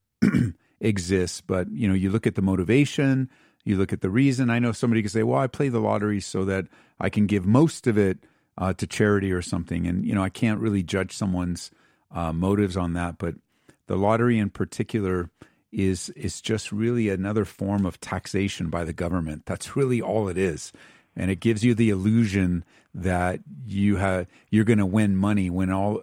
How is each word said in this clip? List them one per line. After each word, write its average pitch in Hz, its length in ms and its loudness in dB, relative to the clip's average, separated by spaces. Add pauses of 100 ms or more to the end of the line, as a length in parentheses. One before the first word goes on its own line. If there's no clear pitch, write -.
(200)
<clears throat> - 80 4 (520)
exists. 92 600 0
But, 92 300 -4
you 117 160 -2
know, 95 80 2
you 95 160 0
look 110 160 0
at 107 80 0
the 98 80 -2
motivation, 131 880 2 (340)
you 101 140 0
look 95 140 0
at - 80 -4
the 95 100 0
reason. 127 400 2
I 117 80 2
know 120 140 0
somebody 113 280 0
can 104 80 -2
say, 110 140 0
"Well, 123 160 2
I 135 80 0
play 143 220 -2
the 117 120 0
lottery 104 400 0
so 95 240 -4
that 95 220 -2 (320)
I 95 100 -2
can 104 180 2
give 95 200 0
most 135 400 2
of 110 100 2
it, 98 220 2 (400)
uh, 92 160 -2
to - 120 -6
charity 101 460 2
or 90 80 0
something." 87 460 -4
And, 90 180 -2
you 107 100 -2
know, 98 80 0
I 92 60 -2
can't 107 320 -2
really 101 220 0
judge 92 340 -4
someone's 90 540 -4 (440)
uh, 85 180 -4
motives 95 440 0
on 87 180 -2
that, 85 240 -6
but 85 160 -6 (520)
the 95 100 -2
lottery 113 420 4
in 101 100 0
particular 92 800 -4 (440)
is, 95 380 -2
is - 300 -8
just - 320 -4
really 113 380 0
another 98 340 -2
form 98 400 -2
of - 160 -4
taxation 95 720 -4
by 85 140 -4
the 80 100 -4
government. 85 500 -4
That's - 320 -8
really 127 240 2
all 104 280 -2
it 87 100 -4
is. 87 340 -2 (440)
And 92 140 -2
it 90 100 -2
gives 110 240 2
you 120 100 4
the 110 160 4
illusion 95 720 2 (300)
that 90 460 -2 (260)
you 98 320 2
ha-, 92 260 0 (260)
you're 107 140 4
gonna 104 220 4
win 98 300 2
money 98 340 2
when 92 200 0
all, 101 320 -2